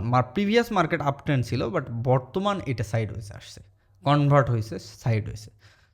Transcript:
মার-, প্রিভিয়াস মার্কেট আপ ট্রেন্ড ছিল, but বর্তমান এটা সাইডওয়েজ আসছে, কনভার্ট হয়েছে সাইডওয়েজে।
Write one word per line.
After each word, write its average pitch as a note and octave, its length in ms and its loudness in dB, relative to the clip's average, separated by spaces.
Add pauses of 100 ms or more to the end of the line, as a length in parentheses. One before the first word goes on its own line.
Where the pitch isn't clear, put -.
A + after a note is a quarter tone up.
মার-, B2 300 2
প্রিভিয়াস A3 400 2
মার্কেট E3 280 0
আপ C#3+ 240 -2
ট্রেন্ড B2+ 220 2
ছিল, D3+ 220 -2
but F3+ 140 -2 (200)
বর্তমান F3+ 640 0
এটা A#2 180 -4
সাইডওয়েজ A2 500 -4
আসছে, - 260 -20 (440)
কনভার্ট C#3+ 460 4
হয়েছে A#2 280 -2
সাইডওয়েজে। - 720 -4 (440)